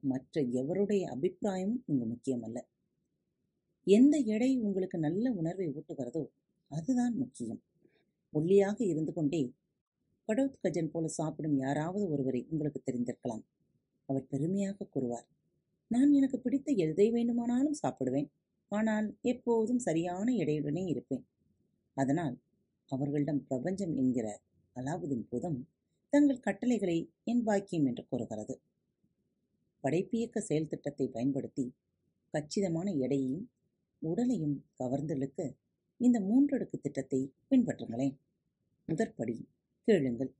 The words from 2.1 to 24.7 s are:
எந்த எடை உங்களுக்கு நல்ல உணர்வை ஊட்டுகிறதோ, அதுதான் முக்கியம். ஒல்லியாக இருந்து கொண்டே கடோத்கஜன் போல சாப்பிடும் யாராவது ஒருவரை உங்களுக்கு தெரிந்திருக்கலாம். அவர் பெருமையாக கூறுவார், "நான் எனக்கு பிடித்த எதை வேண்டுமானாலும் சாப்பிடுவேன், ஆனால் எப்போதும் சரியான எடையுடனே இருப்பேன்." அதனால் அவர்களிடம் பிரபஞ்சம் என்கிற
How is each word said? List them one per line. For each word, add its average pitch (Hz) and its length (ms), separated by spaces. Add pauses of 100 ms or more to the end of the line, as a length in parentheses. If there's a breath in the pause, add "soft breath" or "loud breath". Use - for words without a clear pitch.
எந்த 254 300 (100)
எடை 220 320
உங்களுக்கு 190 400
நல்ல 175 340
உணர்வை 175 360
ஊட்டுகிறதோ, 143 580 (440)
அதுதான் 240 460
முக்கியம். - 460 (720 soft breath)
ஒல்லியாக 196 520
இருந்து 156 280
கொண்டே 151 280 (880)
கடோத்கஜன் 202 640
போல 165 180
சாப்பிடும் 151 480
யாராவது 151 540
ஒருவரை 131 380
உங்களுக்கு 151 320
தெரிந்திருக்கலாம். 120 640 (640)
அவர் 135 180
பெருமையாக 190 600
கூறுவார், 120 380 (680)
"நான் 262 220
எனக்கு 269 260
பிடித்த 269 340
எதை 175 380
வேண்டுமானாலும் 240 680
சாப்பிடுவேன், 131 500 (440)
ஆனால் 214 340 (160)
எப்போதும் 240 560
சரியான 175 540
எடையுடனே 151 520
இருப்பேன்." 135 400 (720)
அதனால் 143 400 (540)
அவர்களிடம் 143 560
பிரபஞ்சம் 165 500
என்கிற 123 300 (500)